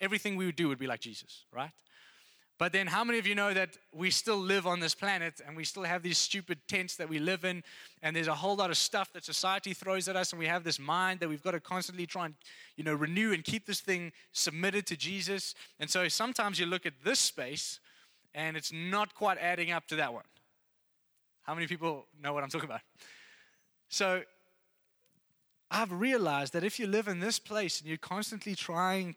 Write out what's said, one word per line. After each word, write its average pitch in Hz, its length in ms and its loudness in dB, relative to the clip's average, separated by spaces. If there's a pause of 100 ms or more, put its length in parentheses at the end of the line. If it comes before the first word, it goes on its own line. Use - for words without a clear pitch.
everything 196 340 0
we 185 100 0
would 170 100 0
do 165 140 4
would 131 100 0
be 131 80 -4
like 120 140 -2
Jesus, - 520 -14
right? 135 180 -6 (880)
But 175 120 2
then 190 160 4
how 190 160 2
many 233 160 4
of 190 80 0
you 208 80 4
know 202 180 4
that 185 240 0 (160)
we 175 160 0
still 208 280 4
live 190 280 2
on 175 140 2
this 160 160 0
planet 185 500 -2
and 147 100 -12
we 160 80 -8
still 185 200 -6
have 175 180 0
these 170 160 0
stupid 180 400 0 (100)
tents 185 280 0
that 160 120 -6
we 156 120 -2
live 175 260 0
in, 180 160 -2 (400)
and 160 140 0
there's 160 120 0
a 160 60 4
whole 185 220 2
lot 190 160 2
of 151 60 2
stuff - 360 0
that 170 100 -14
society 190 520 -2
throws 190 320 0
at 185 80 0
us, 185 160 2
and 170 80 -6
we 160 80 0
have 170 160 2
this 151 160 -2
mind 180 400 2
that 170 100 0
we've 147 140 -4
gotta 175 160 0
constantly 180 480 -4
try 175 180 -4
and, 151 100 -8 (400)
you 156 80 -6
know, 156 120 2
renew 175 360 4
and 165 120 2
keep - 240 -4
this 202 140 -2
thing 175 300 -2 (200)
submitted 185 560 0
to 170 100 -4
Jesus. 185 560 -4 (260)
And 151 80 -4
so 180 200 2
sometimes 220 500 0
you 175 80 2
look 175 220 0
at 151 60 -4 (100)
this 226 160 4
space - 600 -2 (540)
and 156 240 -2
it's 151 160 -6
not 185 400 0
quite 196 240 2
adding 175 320 0
up 170 200 0
to 156 80 -2
that 143 140 2
one. 113 120 -8 (1200)
How 147 100 -4
many 165 140 -2
people 160 400 -2 (140)
know 143 120 0
what 143 100 0
I'm 135 60 -4
talking 156 200 -4
about? 113 120 -6 (1080)
So 185 360 2 (1500)
I've 208 220 0
realized 175 600 2
that 170 100 0
if 208 160 -2
you 226 80 -2
live 202 200 2
in 185 120 -2
this 214 180 0
place 208 420 -2
and 151 80 -12
you're 160 120 -4
constantly 202 560 -6
trying 180 600 0